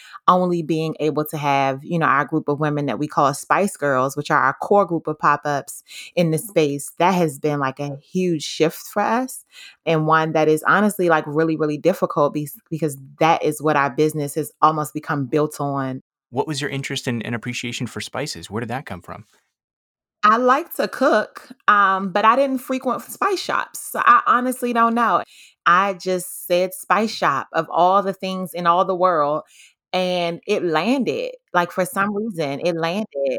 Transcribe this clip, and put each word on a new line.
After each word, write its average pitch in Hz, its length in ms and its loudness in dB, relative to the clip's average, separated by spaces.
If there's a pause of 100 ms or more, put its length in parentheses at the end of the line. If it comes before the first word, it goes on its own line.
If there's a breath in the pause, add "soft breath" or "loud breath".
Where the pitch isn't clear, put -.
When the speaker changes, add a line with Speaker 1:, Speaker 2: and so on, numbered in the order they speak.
(260 loud breath)
Speaker 1:
only 180 360 2
being 160 360 -2
able 151 280 0
to 160 100 -10
have, 139 480 0
you 170 140 -2
know, 156 80 2
our 135 180 4
group 156 240 -2
of 147 100 0
women 147 280 -2
that 110 120 -2
we 151 80 -2
call 151 260 2
Spice 165 440 0
Girls, 135 400 0
which 143 140 -8
are 143 120 4
our 131 120 2
core 202 300 2
group 165 220 -4
of 151 120 -6
pop-ups 147 640 -2 (320 loud breath)
in 170 160 2
the 160 60 0
space, 147 600 0
that 175 140 4
has 160 260 0
been, 147 220 -2
like, 135 180 -4
a 143 240 -6
huge 175 400 -2
shift - 360 0
for - 240 -4
us. 233 420 -2 (420 loud breath)
And 156 200 2
one 160 260 2
that 156 160 4
is 156 180 2
honestly, 190 420 2
like, 156 180 4
really, 156 300 0
really 151 220 -2
difficult 165 560 2
be-, 147 160 -6 (200)
because 147 280 -4 (220)
that 160 240 4
is 151 180 -2
what 151 140 2
our 143 140 2
business 151 440 -2
has 151 160 -4 (100)
almost 151 320 2
become 147 340 -4
built 151 340 -2
on. 139 420 -4 (280)
Speaker 2:
What 123 180 -2
was 143 120 -4
your 143 100 -4
interest 139 360 -6
and, 117 180 -2
and 120 100 -4
appreciation 120 520 -6
for 107 140 -8
spices? 117 500 -8
Where 104 100 -4
did 117 100 -8
that 131 140 -6
come 90 160 -12
from? 87 240 -16 (1000)
Speaker 1:
I 214 120 6
like 254 380 2
to - 140 -2
cook, - 600 0 (200)
um, 196 420 2
but 202 140 0
I 220 100 8
didn't 269 240 2
frequent 254 440 -4
spice - 380 -4
shops. - 380 -6
So - 260 -6
I 240 220 6
honestly 247 460 0
don't 233 240 2
know. 202 260 2 (420 loud breath)
I 190 300 2
just 180 520 -6
said 185 280 0
"spice 208 380 0
shop" 143 400 -2
of 160 180 -2
all 185 320 4
the 190 100 -2
things 185 400 -6
in 175 140 -4
all 175 180 4
the 185 120 0
world, 156 460 2 (500 soft breath)
and 180 540 -2
it 196 180 0
landed. 165 680 0 (220)
Like, 175 180 2
for 180 140 -2
some 202 280 -4
reason, 165 460 -4
it 170 160 0
landed. 165 640 -4